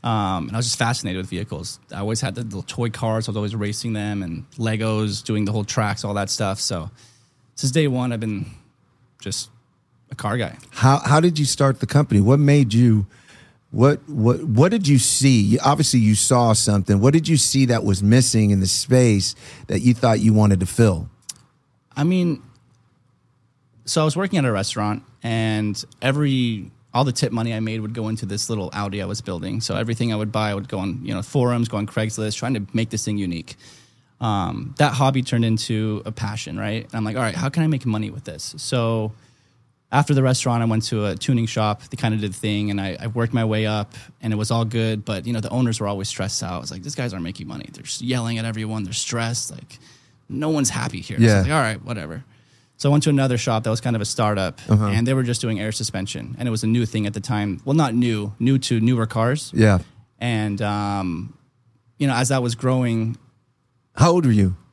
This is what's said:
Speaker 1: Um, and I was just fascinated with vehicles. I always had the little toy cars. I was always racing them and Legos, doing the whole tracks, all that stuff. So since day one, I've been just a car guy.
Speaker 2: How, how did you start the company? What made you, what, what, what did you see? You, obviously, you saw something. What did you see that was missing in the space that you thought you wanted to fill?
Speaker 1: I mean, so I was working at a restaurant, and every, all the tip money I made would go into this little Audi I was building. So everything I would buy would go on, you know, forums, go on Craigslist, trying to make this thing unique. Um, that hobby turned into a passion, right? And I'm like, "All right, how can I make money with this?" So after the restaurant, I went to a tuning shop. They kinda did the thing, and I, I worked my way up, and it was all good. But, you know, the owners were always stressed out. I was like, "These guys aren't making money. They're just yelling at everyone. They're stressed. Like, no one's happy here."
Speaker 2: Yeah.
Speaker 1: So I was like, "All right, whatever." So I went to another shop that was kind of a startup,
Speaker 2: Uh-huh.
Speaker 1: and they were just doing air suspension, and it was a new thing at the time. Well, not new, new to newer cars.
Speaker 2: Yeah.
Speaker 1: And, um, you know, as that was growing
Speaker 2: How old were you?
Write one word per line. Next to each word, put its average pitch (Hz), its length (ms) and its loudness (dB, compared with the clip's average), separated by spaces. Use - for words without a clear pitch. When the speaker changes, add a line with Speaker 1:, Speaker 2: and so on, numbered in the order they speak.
Speaker 1:
Um, 98 420 0
and 58 60 -8
I 110 60 -6
was 120 80 -2
just - 120 -4
fascinated 95 420 -2
with 95 100 -8
vehicles. 90 500 -8
I - 60 -10
always 110 220 -4
had 104 160 -4
the 120 80 -8
little 104 180 -8
toy 120 280 -4
cars. 110 360 -2
I 117 60 -6
was 107 40 -4
always 104 200 -4
racing 104 360 -4
them 104 300 -4
and 82 300 -8
Legos, 107 720 -2
doing 107 200 0
the 98 80 -2
whole 107 120 -2
tracks, 104 400 -2
all 101 100 -4
that 98 160 -4
stuff. 98 300 -4
So 82 300 -6
since 131 160 -2
day 151 160 2
one, 127 240 -2
I've 113 80 -4
been 107 260 -4
just - 300 -8
a - 20 -12
car 107 220 -4
guy. 95 200 -4
Speaker 2:
How, 135 280 4
how 147 200 4
did 165 220 4
you 147 40 2
start 135 360 0
the 107 60 -2
company? 143 340 4
What 123 180 6
made 143 340 4
you, 110 340 6
what, 143 360 2
what, 123 360 2
what 143 260 4
did 208 160 0
you 139 120 6
see? 131 420 4
You, 101 240 4
obviously, 139 360 4
you 107 140 6
saw 120 380 4
something. 101 480 2
What 131 120 6
did 156 140 4
you 165 100 4
see 135 300 4
that 117 160 2
was 95 200 2
missing 107 480 6
in 98 100 4
the 92 80 2
space 120 680 4
that 98 140 -2
you 123 140 6
thought 113 260 2
you 110 120 6
wanted 104 280 6
to 92 60 0
fill? 92 420 2
Speaker 1:
I 143 80 0
mean, 175 380 2
so - 160 0
I - 20 4
was 156 120 2
working 185 220 0
at 139 60 2
a 120 80 2
restaurant, 104 500 -2
and 110 600 -2
every, 131 680 0
all 123 120 2
the 131 80 0
tip 120 200 -2
money 113 220 -2
I 110 60 -4
made 110 200 -4
would 107 140 -8
go 110 140 -6
into 110 180 -6
this 101 240 -6
little 101 240 -4
Audi 101 260 -6
I 92 60 -4
was 101 160 -6
building. 95 400 -6
So 98 140 -4
everything 113 360 -2
I 107 40 -2
would 107 140 -4
buy 107 240 -2
would 101 140 -8
go 101 100 -6
on, 92 240 -4
you 107 120 -6
know, 95 80 -6
forums, 120 460 0
go 107 100 -4
on 98 80 -4
Craigslist, 110 500 -4
trying 123 160 -4
to 104 220 -4
make 113 160 0
this 107 160 -4
thing 107 100 -2
unique. 87 400 -6
Um, 101 560 -4
that 147 160 2
hobby 131 300 2
turned 117 240 0
into 110 580 -2
a 107 80 -10
passion, 107 460 -8
right? 107 260 -6
And - 100 -18
I'm 113 80 -4
like, 107 140 -4
"All 127 60 -2
right, 107 120 -2
how 160 140 -4
can 160 140 -2
I 160 40 2
make 147 200 0
money 107 240 -2
with - 140 -14
this?" - 340 -12
So 113 540 -2
after 147 220 2
the 135 100 4
restaurant, 123 400 2
I 117 40 2
went 110 180 2
to 104 220 -2
a 92 100 -2
tuning 117 300 0
shop. 107 380 -2
They - 120 -12
kinda 107 220 -2
did 104 160 -4
the - 40 -12
thing, 104 320 -2
and 101 80 -2
I, 98 220 -6
I 117 60 -8
worked 117 260 -2
my 117 140 0
way 110 200 0
up, 107 280 -4
and 113 140 -4
it - 20 -2
was 107 140 -2
all 117 160 0
good. 110 400 -2
But, 98 200 -6
you 120 60 -4
know, 113 80 -4
the - 100 -8
owners 117 300 0
were 104 60 -4
always 98 220 -4
stressed - 340 -6
out. 90 120 -6
I 85 40 -8
was - 120 -12
like, 90 120 -12
"These 147 120 -10
guys 117 200 -6
aren't 87 100 -8
making 82 220 -10
money. 64 260 -12
They're - 120 -20
just - 180 -10
yelling 117 340 -2
at 113 80 -4
everyone. 110 400 -6
They're 90 80 -8
stressed. 117 600 -4
Like, - 260 -20
no 147 180 -4
one's 147 220 2
happy 104 300 -4
here." - 200 -8
Speaker 2:
Yeah. 117 80 8
Speaker 1:
So 107 60 6
I 101 60 6
was 92 80 2
like, 151 80 2
"All 151 60 4
right, 107 220 -4
whatever." 101 400 -8
So 143 100 0
I 139 40 6
went 170 120 4
to 156 60 4
another 135 280 2
shop 113 260 -2
that 113 60 -2
was 110 100 0
kind 117 160 -2
of 104 60 -2
a 98 40 -4
startup, 104 640 -2
Speaker 2:
Uh-huh. 107 200 4
Speaker 1:
and 113 180 0
they 131 80 2
were 131 80 2
just 120 200 -2
doing 110 180 -2
air 107 120 -4
suspension, 101 640 -8
and 123 100 -4
it - 20 -2
was 110 140 -4
a - 20 0
new 117 200 2
thing 107 200 -2
at 98 80 -4
the 104 60 -8
time. 104 460 -4
Well, 139 100 0
not 139 180 2
new, 110 440 0
new 131 220 2
to 117 200 0
newer 117 260 2
cars. 117 480 -2
Speaker 2:
Yeah. 104 240 6
Speaker 1:
And, 107 420 -2
um, 101 720 -4
you 143 80 0
know, 131 80 2
as 120 160 0
that 131 120 2
was 117 120 -2
growing 117 640 0
Speaker 2:
How 170 120 6
old 170 160 4
were 120 60 6
you? 95 220 4